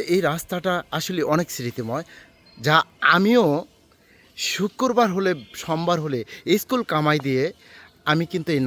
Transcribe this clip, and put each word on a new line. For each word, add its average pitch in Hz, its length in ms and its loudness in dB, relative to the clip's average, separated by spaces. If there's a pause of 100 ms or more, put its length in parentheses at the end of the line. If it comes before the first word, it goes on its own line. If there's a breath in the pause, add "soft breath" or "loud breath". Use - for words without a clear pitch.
(140)
এই 185 160 2
রাস্তাটা 175 440 -4 (240)
আসলে 170 240 -4 (120)
অনেক 160 220 2
স্মৃতিময়, 120 480 -6 (540 loud breath)
যা 147 180 2 (400)
আমিও 214 300 6 (920 soft breath)
শুক্রবার 233 800 0
হলে, 190 160 0 (320)
সোমবার 170 420 0
হলে 135 140 -4 (420 loud breath)
স্কুল 247 200 -2 (100)
কামাই 151 360 2
দিয়ে 131 180 0 (680 loud breath)
আমি 165 220 0
কিন্তু 170 220 -4
এই 135 120 0